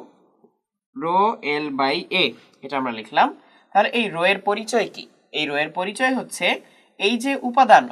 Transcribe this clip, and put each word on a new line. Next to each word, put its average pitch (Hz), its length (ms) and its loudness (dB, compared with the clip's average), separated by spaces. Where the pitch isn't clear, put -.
রো 170 160 0
L 151 40 -6
by 139 160 0
A, - 20 4
এটা 135 160 -10
আমরা 131 180 -4
লিখলাম। 160 300 0
তাহলে 208 160 2
এই 226 160 0
রো 170 160 -4
এর 196 80 0
পরিচয় 214 460 -2
কি? - 100 -18
এই 151 100 -2
রো 147 140 -6
এর 156 160 -4
পরিচয় 208 400 -2
হচ্ছে 180 280 -6
এই 208 140 2
যে 277 80 0
উপাদান 226 440 8